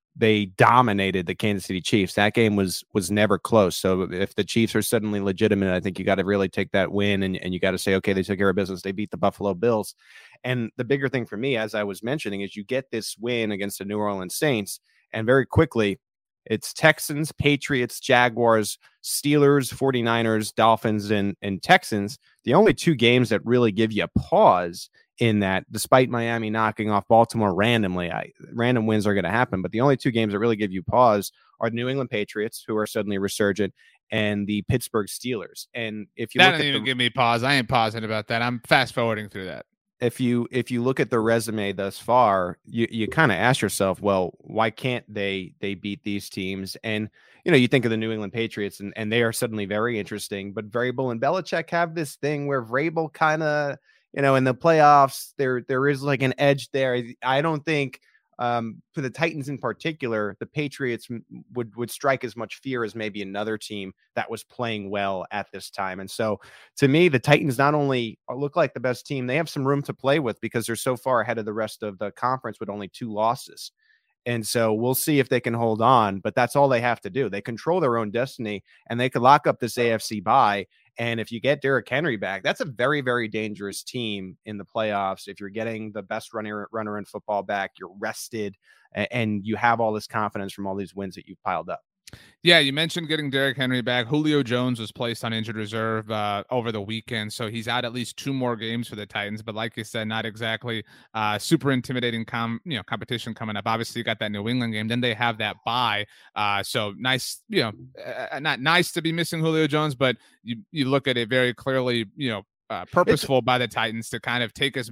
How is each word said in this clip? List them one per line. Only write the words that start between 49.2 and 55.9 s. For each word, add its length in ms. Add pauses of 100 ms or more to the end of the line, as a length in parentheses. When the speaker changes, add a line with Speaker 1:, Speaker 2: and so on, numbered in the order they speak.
Speaker 1:
are 100
suddenly 320
very 320
interesting, 560
but 160
Vrabel 420
and 80
Belichick 520
have 240
this 220
thing 280
where 180
Vrabel 480
kinda, 680 (340)
you 80
know, 140
in 80
the 120
playoffs, 800
there, 300
there 200
is, 140